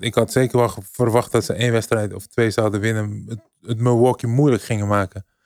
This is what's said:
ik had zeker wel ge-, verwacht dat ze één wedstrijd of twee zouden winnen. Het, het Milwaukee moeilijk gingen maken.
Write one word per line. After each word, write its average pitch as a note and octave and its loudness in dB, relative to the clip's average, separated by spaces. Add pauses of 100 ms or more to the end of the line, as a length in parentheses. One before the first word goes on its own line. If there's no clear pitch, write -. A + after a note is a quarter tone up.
ik A2 -4
had A2+ 0
zeker B2+ 2
wel A#2+ 4
ge-, G#2 -10
verwacht A#2 0
dat A2+ 2
ze - -4
één A#2+ -2
wedstrijd G#2+ -2
of G2 -14
twee A#2 0
zouden G#2+ 0
winnen. G#2+ -4
Het, A2+ -10 (200)
het A2 -6
Milwaukee A#2+ 2
moeilijk B2+ 4
gingen G#2 -2
maken. G2+ -2 (200)